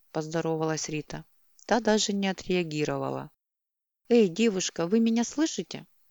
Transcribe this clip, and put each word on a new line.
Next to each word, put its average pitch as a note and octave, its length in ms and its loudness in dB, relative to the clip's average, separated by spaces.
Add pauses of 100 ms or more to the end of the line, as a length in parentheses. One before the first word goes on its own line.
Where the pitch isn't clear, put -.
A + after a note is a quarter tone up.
(120)
поздоровалась D#3+ 760 -4
Рита. D#3 360 -8 (420)
Та A3+ 140 2
даже G#3+ 340 2
не G3 140 0
отреагировала. D3+ 1040 -2 (760)
«Эй, A3+ 200 6
девушка, F#3 580 0
вы A3 140 4
меня A3+ 240 2
слышите?» - 600 -4 (240)